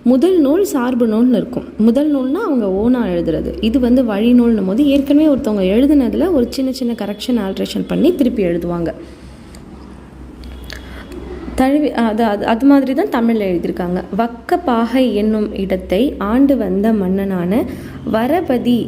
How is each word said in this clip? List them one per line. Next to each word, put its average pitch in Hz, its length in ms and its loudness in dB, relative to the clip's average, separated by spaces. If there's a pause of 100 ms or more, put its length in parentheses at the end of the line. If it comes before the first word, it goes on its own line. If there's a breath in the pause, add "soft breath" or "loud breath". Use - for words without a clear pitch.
முதல் 277 380 4
நூல் 302 240 4
சார்பு 247 440 0
நூல்னு 233 280 2
இருக்கும். - 280 -2 (140)
முதல் 269 380 2
நூல்னா 262 200 -2
அவங்க 320 300 -2
ஓனா 220 380 2
எழுதுறது, 165 580 -2
இது 226 180 2
வந்து 247 260 4
வழி 220 280 2
நூல்னும் 233 340 4
போது 220 180 2
ஏற்கனவே 285 500 4
ஒருத்தவங்க 202 400 0
எழுதுனதுல 269 580 2
ஒரு 240 160 2
சின்ன 262 220 -4
சின்ன 247 220 -4
கரெக்ஷன், 208 460 -4 (100)
ஆல்ட்ரேஷன் 190 380 -4
பண்ணி 185 280 2
திருப்பி 240 280 0
எழுதுவாங்க. 170 500 -2 (2500 loud breath)
தழுவி, 285 360 2
அது, 226 320 0
அது, 208 220 0
அது 226 200 0
மாதிரி 277 280 4
தான் 285 340 0
தமிழ்ல 233 60 2
எழுதியிருக்காங்க. 180 680 -2 (140)
வக்க 233 400 -2
பாகை 240 580 0
என்னும் 214 400 0
இடத்தை 190 640 -2
ஆண்டு 254 400 2
வந்த 202 360 0
மன்னனான 190 680 0 (500 loud breath)
வரபதி 240 760 0